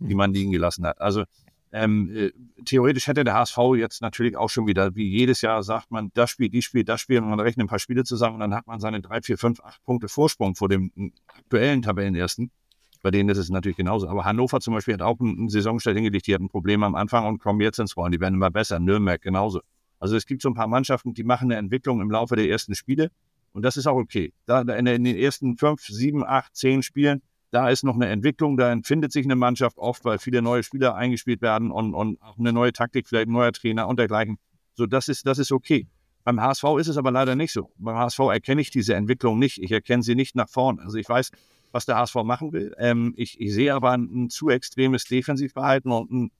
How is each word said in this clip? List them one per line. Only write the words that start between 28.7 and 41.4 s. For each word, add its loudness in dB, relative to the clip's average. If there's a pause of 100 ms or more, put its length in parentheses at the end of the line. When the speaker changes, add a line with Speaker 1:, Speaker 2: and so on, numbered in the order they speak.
Speaker 1:
empfindet 0
sich 0
eine 2
Mannschaft 2
oft, -4
weil 0
viele 0
neue 0
Spieler 0
eingespielt -2
werden 0
und, -4
und -4
auch -20
eine 0
neue 4
Taktik, -2
vielleicht 0
ein -2
neuer 2
Trainer -2
und 0
dergleichen. 0 (360)
So, -2
das 0
ist, -4
das 0
ist -2
okay. 2 (380)
Beim 0
H 2
S -2
V 2
ist 0
es 0
aber 0
leider 2
nicht -2
so. -6
Beim -8
H 0
S -4
V 2
erkenne 2
ich -2
diese 0
Entwicklung 0
nicht. 0
Ich -4
erkenne 0
sie 0
nicht -2
nach 0
vorn. -2
Also -10
ich -6
weiß, 0 (400)